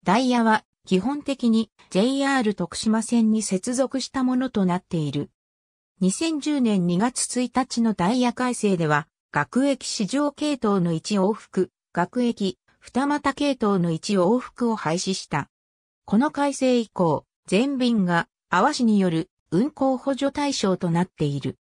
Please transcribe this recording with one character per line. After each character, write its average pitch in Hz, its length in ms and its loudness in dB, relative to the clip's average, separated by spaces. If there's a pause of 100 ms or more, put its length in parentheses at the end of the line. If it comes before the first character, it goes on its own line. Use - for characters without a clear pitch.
ダ 196 160 2
イ 262 100 0
ヤ 240 140 2
は、 220 200 2 (220)
基 185 140 2
本 277 240 -4
的 262 260 -2
に、 220 220 0 (180)
ジ 180 120 0
ェ - 20 4 (140)
イ 277 80 -2
ア 277 120 0
ー 254 60 0
ル 208 100 0
徳 - 240 -6
島 220 240 0
線 220 300 2
に 220 100 0
接 190 320 -4
続 262 260 -2
し - 100 -8
た 269 140 -4
も 254 120 0
の 254 160 -2
と 202 120 0
な 180 120 2
っ 180 80 -6
て - 140 -6
い 147 140 -2
る。 147 200 -6 (680)
二 185 120 2
千 320 280 -2
十 294 220 0
年 208 240 2
二 175 140 2
月 247 420 -2
一 247 100 -2
日 247 300 -2
の 226 140 2
ダ 180 160 0
イ 254 100 0
ヤ 240 100 2
改 247 220 -4
正 196 240 0
で 165 80 0
は、 147 220 0 (240)
学 233 340 0
駅 277 220 -2
市 - 180 -4
場 277 260 -2
系 294 220 -4
統 208 260 0
の 175 140 0
一 160 240 -2
往 196 160 2
復、 - 380 -4 (220)
学 175 280 -2
駅、 226 380 -2 (200)
二 269 280 -4
俣 294 260 0
系 285 260 -2
統 202 200 2
の 170 100 0
一 170 280 -2
往 190 200 4
復 240 320 -4
を 226 60 0
廃 160 220 -2
止 190 180 -2
し - 120 -12
た。 - 220 -6 (560)
こ 202 140 2
の 294 100 2
改 285 240 -2
正 254 240 2
以 226 100 -2
降、 160 380 0 (220)
全 262 300 0
便 233 280 2
が、 170 240 0 (200)
阿 180 120 2
波 294 120 2
市 254 120 -2
に 214 140 4
よ 185 100 2
る 160 200 -2 (220)
運 233 200 0
行 269 260 0
補 277 160 -4
助 277 180 -2
対 285 220 -2
象 185 240 0
と 180 120 -4
な 170 120 0
っ 180 40 0
て - 200 -6
い 143 160 -2
る。 131 160 -8 (120)